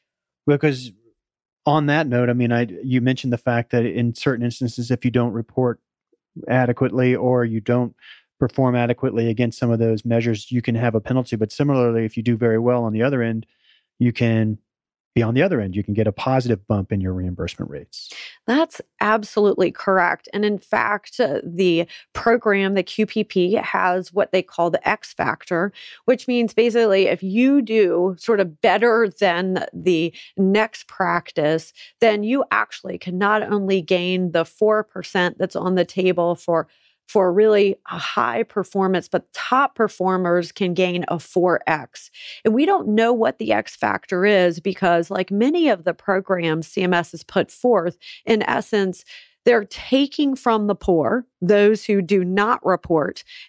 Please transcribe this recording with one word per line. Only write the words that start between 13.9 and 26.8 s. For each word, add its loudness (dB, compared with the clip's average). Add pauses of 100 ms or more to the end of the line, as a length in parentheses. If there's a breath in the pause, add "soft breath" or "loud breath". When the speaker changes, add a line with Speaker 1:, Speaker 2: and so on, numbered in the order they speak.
Speaker 1:
you 2
can 0 (560)
be 2
on -2
the 4
other 0
end. -6
You -4
can -4
get 0
a 0
positive -2
bump -2
in -2
your -2
reimbursement -6
rates. -18 (340 loud breath)
Speaker 2:
That's -2 (180)
absolutely 0
correct. 0
And -2
in 0
fact, -4
uh, -2
the 0 (240 loud breath)
program, 0
the 0
Q -4
P -2
P, 0
has -2
what -2
they 0
call -2
the -2
X -4
factor, -4 (320 loud breath)
which 0
means -2
basically 2